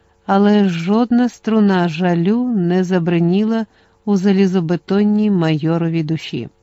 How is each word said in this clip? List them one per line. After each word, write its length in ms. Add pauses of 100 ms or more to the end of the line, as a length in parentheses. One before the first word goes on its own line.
(260)
Але 440
жодна 600
струна 600
жалю 580
не 360
забриніла 840 (400)
у 120
залізобетонній 1120
майоровій 720
душі. 460 (140)